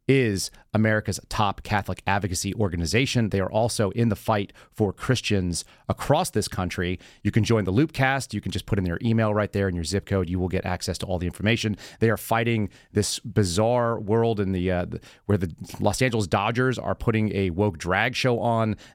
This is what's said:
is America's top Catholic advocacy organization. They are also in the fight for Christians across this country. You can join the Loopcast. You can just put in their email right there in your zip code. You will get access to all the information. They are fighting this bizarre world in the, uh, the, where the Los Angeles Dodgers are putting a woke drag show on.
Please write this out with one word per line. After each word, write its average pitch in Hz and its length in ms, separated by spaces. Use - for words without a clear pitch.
is 120 420
America's 107 540
top - 360
Catholic 98 440
advocacy 95 480
organization. 104 760
They 98 100
are 92 120
also 110 380
in 117 200
the 107 60
fight 104 380
for 104 220
Christians 92 720
across 160 400
this - 180
country. 90 520
You 104 80
can 110 120
join 107 220
the 92 80
Loopcast. 135 600
You 104 60
can 98 120
just - 160
put 101 100
in 95 80
their 85 160
email 113 320
right 104 180
there 98 160
in 90 80
your 87 80
zip 98 220
code. 95 240
You 90 100
will 92 100
get 90 160
access 90 340
to 87 80
all 92 120
the 87 60
information. 104 500
They 113 100
are 107 60
fighting 113 540
this - 260
bizarre 110 800
world 110 400
in 95 120
the, 92 200
uh, 87 140
the, 85 160
where 101 120
the 85 140
Los 101 220
Angeles 113 260
Dodgers 117 500
are 95 180
putting 110 400
a 98 140
woke 87 280
drag 101 380
show 120 240
on. 113 380